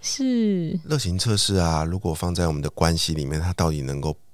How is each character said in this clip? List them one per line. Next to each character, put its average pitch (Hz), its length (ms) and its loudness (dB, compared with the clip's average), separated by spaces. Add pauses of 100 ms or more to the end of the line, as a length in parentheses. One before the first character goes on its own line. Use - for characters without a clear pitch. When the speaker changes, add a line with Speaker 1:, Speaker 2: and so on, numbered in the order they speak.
Speaker 1:
是。 208 840 0
Speaker 2:
热 151 140 -2
情 92 200 0
测 107 200 0
试 101 180 2
啊， 82 300 4
如 85 120 -2
果 87 160 -2
放 87 220 -2
在 87 100 2
我 82 60 2
们 73 100 -2
的 73 80 -2
关 82 260 2
系 82 180 0
里 76 120 -2
面， 76 140 -2
它 87 140 0
到 82 180 2
底 73 100 -2
能 69 200 -6
够 76 160 -2 (160)